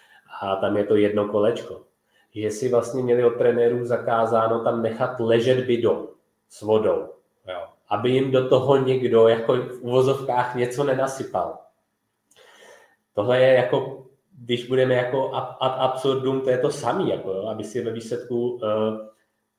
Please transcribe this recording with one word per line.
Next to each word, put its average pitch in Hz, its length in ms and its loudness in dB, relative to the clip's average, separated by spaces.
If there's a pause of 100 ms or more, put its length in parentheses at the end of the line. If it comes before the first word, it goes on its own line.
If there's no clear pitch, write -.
(420)
a 98 140 -2
tam 104 220 -2
je 101 60 0
to 107 120 2
jedno 104 320 2
kolečko, 107 540 -2 (540)
že 107 160 -4
si 123 180 -4
vlastně 120 340 0
měli 123 200 2
od 117 140 4
trenérů 120 480 2
zakázáno 113 800 0
tam 117 180 0
nechat 113 380 -4
ležet 120 460 2
bidon 117 420 0 (420)
s - 120 -20
vodou, 107 480 0 (380)
jo, 90 200 -10 (220)
aby 110 200 0
jim 135 220 2
do 127 180 2
toho 135 280 4
někdo 123 500 4
jako 117 280 2
v - 260 -8
uvozovkách 127 720 0
něco 123 280 -2
nenasypal. 127 720 -4 (1600)
Tohle 123 280 2
je 131 120 6
jako, 131 520 0 (340)
když 120 280 -4
budeme 127 280 4
jako 123 360 0
ad, - 280 -8
ad 131 180 0
absurdum, 131 640 0
to 131 80 -2
je 127 80 2
to 117 140 0
samý, 127 380 -2
jako 95 220 -4
jo, 98 160 -6
aby 107 160 -8
si 110 200 -6
ve 113 80 -4
výsledku, 120 720 -6
eh, 110 500 -2 (460)